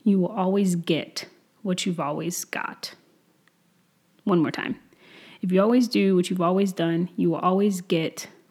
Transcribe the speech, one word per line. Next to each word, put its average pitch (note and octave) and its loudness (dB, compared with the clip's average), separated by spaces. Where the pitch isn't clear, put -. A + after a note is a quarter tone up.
you G3 4
will F3 2
always F#3+ 0
get E3 -4
what F#3 -4
you've E3+ -4
always D#3+ -6
got." - -10
One F3+ 4
more D3 2
time. - -6
"If F#3 -4
you F#3 4
always A#3 4
do G3 2
what F3+ 2
you've F3+ -2
always F#3 2
done, E3 -2
you F3 2
will D#3 -2
always F#3+ 0
get - -4